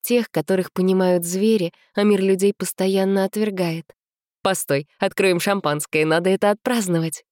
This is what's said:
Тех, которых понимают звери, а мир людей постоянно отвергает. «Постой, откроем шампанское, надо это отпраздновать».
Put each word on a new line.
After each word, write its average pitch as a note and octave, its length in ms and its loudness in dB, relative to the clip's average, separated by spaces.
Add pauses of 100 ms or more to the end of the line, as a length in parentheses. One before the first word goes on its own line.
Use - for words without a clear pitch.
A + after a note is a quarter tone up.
Тех, A#3+ 280 0
которых F#3 400 -2
понимают F#3 540 2
звери, F#3+ 480 0 (220)
а G#3 80 0
мир G#3 180 4
людей F#3+ 340 2
постоянно F#3+ 720 0
отвергает. F#3 640 -4 (560)
«Постой, D3 440 -2 (120)
откроем F#3+ 420 0
шампанское, D#3 640 -2
надо E3 240 0
это G3 220 2
отпраздновать». F#3 800 -2